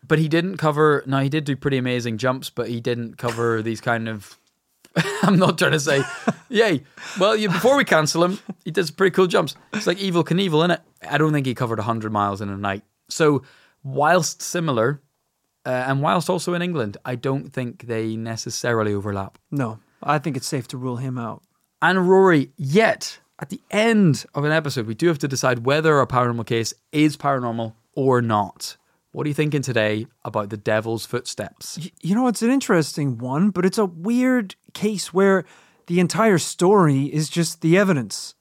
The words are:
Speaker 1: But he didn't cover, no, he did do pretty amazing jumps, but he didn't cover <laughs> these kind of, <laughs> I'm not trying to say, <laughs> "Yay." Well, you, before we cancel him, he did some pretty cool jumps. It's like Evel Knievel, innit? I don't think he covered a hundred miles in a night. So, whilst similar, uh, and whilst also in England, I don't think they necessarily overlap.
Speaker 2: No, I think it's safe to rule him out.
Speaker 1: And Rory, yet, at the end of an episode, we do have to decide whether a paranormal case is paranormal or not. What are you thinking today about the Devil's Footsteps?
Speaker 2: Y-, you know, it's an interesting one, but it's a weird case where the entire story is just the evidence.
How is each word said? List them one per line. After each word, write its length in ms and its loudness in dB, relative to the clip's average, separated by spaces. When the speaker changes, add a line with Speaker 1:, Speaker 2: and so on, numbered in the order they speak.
Speaker 1:
But 120 2
he 100 0
didn't 280 0
cover, 500 2
no, 140 0
he 80 0
did 160 -2
do 120 -2
pretty 220 -2
amazing 400 -2
jumps, 320 -2
but 180 -6
he 120 -4
didn't 380 -4
cover 440 -2
<laughs> 60 -4
these 120 -6
kind 280 -2
of, 280 -12
<laughs> 440 -4
I'm 160 6
not 200 4
trying 140 2
to 80 2
say, 220 2
<laughs> 220 -6
"Yay." 340 2
Well, 180 4
you, 120 0
before 280 4
we 80 4
cancel 400 2
him, 140 -2
he 60 -8
did 160 0
some 100 -12
pretty 180 2
cool 140 4
jumps. 260 0
It's 140 -4
like 120 0
Evel 260 0
Knievel, 420 0
innit? 140 0
I 100 -2
don't 140 2
think 140 0
he 80 -4
covered 240 -4
a 40 -4
hundred 300 -4
miles 280 0
in 80 -8
a 80 -8
night. 260 -6
So, 340 2
whilst 580 0
similar, 580 -2
uh, 40 -8
and 160 0
whilst 280 0
also 240 -2
in 80 -4
England, 420 -4
I 100 -6
don't 380 -6
think 340 -8
they 300 -4
necessarily 760 -2
overlap. 440 -6
Speaker 2:
No, 280 -4
I 160 0
think 180 -6
it's 100 -8
safe 220 -6
to 100 -12
rule 180 -6
him 220 -8
out. 240 -10
Speaker 1:
And 260 2
Rory, 480 6
yet, 640 0
at 120 -14
the 100 -12
end 540 4
of 100 -2
an 80 0
episode, 340 -2
we 80 -8
do 140 -2
have 100 0
to 100 -4
decide 380 -2
whether 340 4
a 60 4
paranormal 400 0
case 280 -2
is 260 2
paranormal 580 -4
or 260 4
not. 560 -2
What 140 -6
are 20 -4
you 60 -4
thinking 280 -2
today 440 0
about 260 -6
the 60 -8
Devil's 480 -2
Footsteps? 800 -10
Speaker 2:
Y-, 80 -14
you 140 -2
know, 140 0
it's 140 -2
an 80 2
interesting 680 0
one, 320 0
but 140 -2
it's 140 0
a 80 2
weird 680 -2
case 400 -4
where 320 4
the 100 0
entire 400 4
story 680 4
is 220 -4
just 320 -2
the 160 4
evidence. 640 0